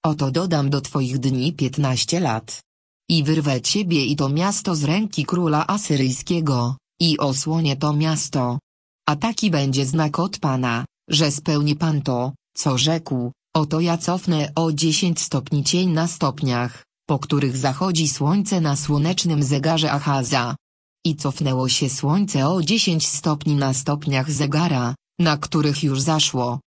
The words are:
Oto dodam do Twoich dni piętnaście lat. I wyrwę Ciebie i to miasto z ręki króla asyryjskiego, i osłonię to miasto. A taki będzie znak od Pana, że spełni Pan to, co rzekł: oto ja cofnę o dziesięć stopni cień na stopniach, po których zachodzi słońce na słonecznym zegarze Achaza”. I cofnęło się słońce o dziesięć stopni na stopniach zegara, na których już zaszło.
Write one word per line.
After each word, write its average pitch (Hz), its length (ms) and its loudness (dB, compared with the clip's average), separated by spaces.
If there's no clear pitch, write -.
Oto 147 280 0
dodam 160 380 0
do 147 120 0
Twoich 135 380 -4
dni 131 340 0
piętnaście 135 680 -2
lat. 113 420 -4
I 160 140 2
wyrwę 143 380 2
Ciebie 165 440 0
i 143 100 0
to 143 140 0
miasto 180 460 0
z 147 80 -2
ręki 170 420 0
króla 160 420 2
asyryjskiego, 135 1080 0
i 165 180 4
osłonię 147 580 0
to 147 180 0
miasto. 147 680 0
A 151 80 2
taki 214 360 0
będzie 139 340 2
znak 151 340 0
od 196 200 -2
Pana, 127 460 0
że 151 220 2
spełni 147 440 0
Pan 151 260 0
to, 127 300 -2
co 131 220 0
rzekł: 135 540 0
oto 156 260 0
ja 170 180 2
cofnę 170 580 -2
o 165 160 2
dziesięć 156 480 0
stopni 143 440 -2
cień 180 260 2
na 160 180 0
stopniach, 127 760 -2
po 143 120 0
których 139 380 0
zachodzi 160 520 0
słońce 185 520 0
na 147 140 0
słonecznym 151 680 0
zegarze 147 480 0
Achaza”. 135 640 0
I 156 100 0
cofnęło 131 540 -2
się 131 200 0
słońce 143 600 0
o 185 120 0
dziesięć 170 460 0
stopni 151 480 0
na 139 180 0
stopniach 147 580 -2
zegara, 143 640 0
na 156 180 2
których 147 460 0
już 135 180 0
zaszło. 131 680 0